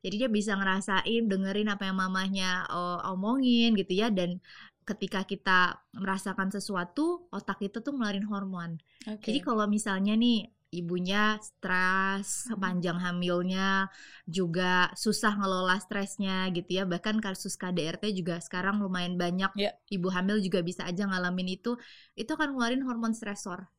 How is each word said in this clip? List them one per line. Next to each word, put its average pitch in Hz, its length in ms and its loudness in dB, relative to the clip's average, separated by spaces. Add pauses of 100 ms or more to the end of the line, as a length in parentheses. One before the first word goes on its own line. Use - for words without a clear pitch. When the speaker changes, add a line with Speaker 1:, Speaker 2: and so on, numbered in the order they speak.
Speaker 1:
Jadi 208 240 -2
dia 254 80 0
bisa 208 240 2
ngerasain, 196 720 2
dengerin 196 420 0
apa 196 160 -4
yang 190 140 -2
mamahnya, 190 680 0
eh, 175 320 -2 (140)
omongin 233 640 4
gitu 185 180 0
ya. 220 160 2
Dan 180 300 0 (420)
ketika 196 400 -4
kita 185 560 4 (160)
merasakan 190 560 -2
sesuatu, 208 800 -2
otak 196 320 -6
kita 196 160 -4
tuh 277 160 -4
ngeluarin 208 320 -2
hormon. 185 540 -4 (260)
Speaker 2:
Oke. 214 240 -6
Speaker 1:
Jadi - 140 0
kalau 214 240 2
misalnya 208 480 2
nih 233 320 4 (220)
ibunya 180 720 0
stres 190 1040 0
Speaker 2:
Hmm. 226 80 -4
Speaker 1:
sepanjang 180 420 0
hamilnya, 180 920 0 (320)
juga 180 720 2
susah 208 400 0
ngelola 185 480 2
stresnya 196 720 -2
gitu 175 240 -2
ya, 196 80 0
bahkan 214 320 0
kasus 196 400 -6
K 180 160 -2
D 160 80 2
R 165 160 -4
T 208 160 -2
juga 170 240 -2
sekarang 185 400 -2
lumayan 180 400 -2
banyak. 180 400 0
Speaker 2:
Ya. 202 160 0 (160)
Speaker 1:
Ibu 185 180 0
hamil 190 300 2
juga 185 240 0
bisa 170 240 -4
aja 180 180 -2
ngalamin 185 540 -2
itu, 240 160 -4 (400)
itu 233 160 -6
akan 302 240 -2
ngeluarin 254 320 0
hormon 226 240 -2
stresor 202 560 -8 (120)